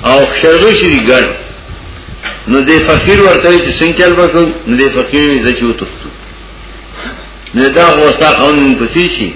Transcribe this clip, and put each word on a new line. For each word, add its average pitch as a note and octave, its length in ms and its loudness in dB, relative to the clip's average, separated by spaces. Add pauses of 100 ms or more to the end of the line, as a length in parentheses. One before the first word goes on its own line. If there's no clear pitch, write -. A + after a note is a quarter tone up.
او B2+ 140 4 (240)
شرغشي F3 460 4
دي C#3 180 2
ګڼ. B2+ 200 2 (1200)
نو C3+ 160 2
دې D#3 140 2 (120)
فقیر G3 300 2
ورته F3 280 4
وایي F3 120 4
چې - 200 -4
څنګه E3 180 0
چل F3+ 140 4
به F3 140 4
کوو؟ E3 260 2 (140)
نو A#2+ 100 0
دې C3+ 200 2
فقیر C#3 320 0
وایي C3 160 0
زه B2 140 0
چې A#2+ 60 -4
وتښتو. - 440 -6 (1500)
نو C3+ 140 2
دا D#3+ 160 2
خو D3+ 280 4
ستا D#3 180 0
قانون C#3 500 2
پسې E3 280 -2 (100)
شي. F2 180 -6